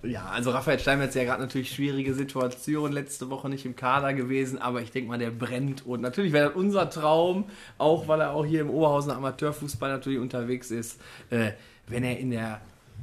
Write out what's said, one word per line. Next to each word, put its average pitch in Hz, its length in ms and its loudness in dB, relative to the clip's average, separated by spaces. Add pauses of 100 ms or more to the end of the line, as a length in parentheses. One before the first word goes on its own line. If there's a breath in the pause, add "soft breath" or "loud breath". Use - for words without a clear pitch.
Ja, 107 240 -4
also 120 240 0
Raphael 127 260 2
Steinmetz 139 380 2
ja 127 80 2
gerade 123 180 0
natürlich 131 320 -4
schwierige 135 400 0
Situation, 135 800 -2
letzte 139 400 -6
Woche 135 180 -6
nicht 139 160 -6
im 123 100 -6
Kader 139 380 2
gewesen, 131 480 0
aber 123 200 -2
ich 113 100 -10
denk 127 160 -4
mal, 120 100 -4
der 117 140 -2
brennt. 127 560 -4
Und 123 140 -4
natürlich 147 320 0
wäre 147 160 6
das 147 60 -6
unser 190 340 2
Traum, 170 560 4 (340 loud breath)
auch 156 280 4
weil 156 140 4
er 147 120 0
auch 151 120 2
hier 156 160 2
im 147 80 0
Oberhausen 143 420 4
Amateurfußball 139 800 -2
natürlich 135 300 -2
unterwegs 123 500 -2
ist, 113 320 -6 (300 loud breath)
äh, 113 200 2 (360 loud breath)
wenn 120 160 -2
er 123 160 -2
in 131 100 -2
der 113 320 -4 (420)